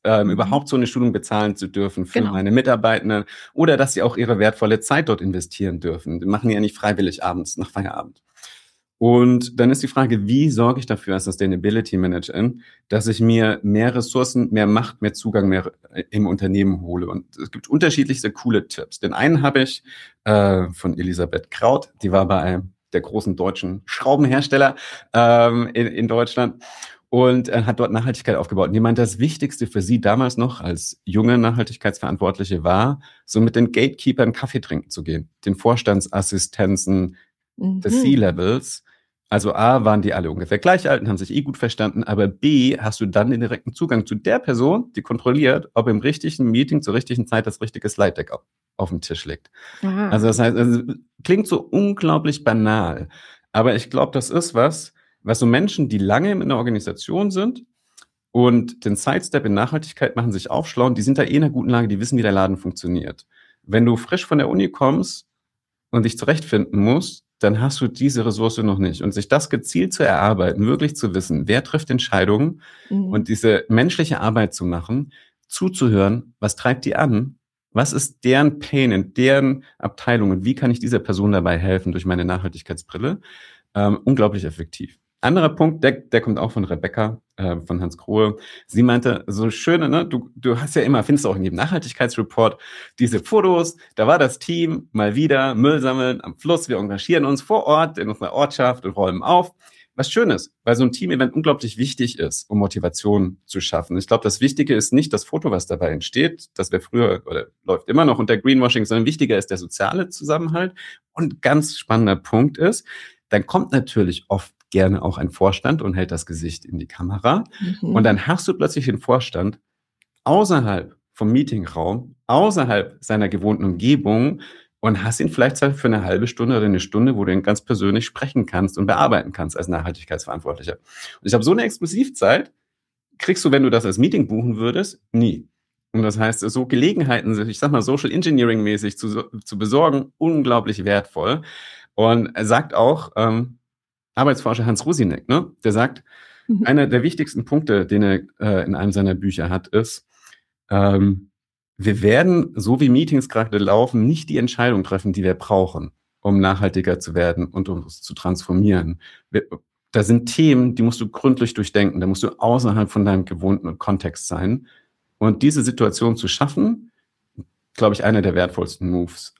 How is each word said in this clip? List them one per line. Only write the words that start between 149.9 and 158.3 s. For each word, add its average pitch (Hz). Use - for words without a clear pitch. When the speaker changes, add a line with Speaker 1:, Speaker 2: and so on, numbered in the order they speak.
Speaker 1:
ähm, 98
wir 101
werden, 160
so 113
wie 143
Meetings 135
gerade 110
laufen, 110
nicht 156
die 147
Entscheidung 120
treffen, 95
die 95
wir 92
brauchen, 90
um 101
nachhaltiger 92
zu 85
werden 85
und 95
um 85
uns -
zu -
transformieren. 90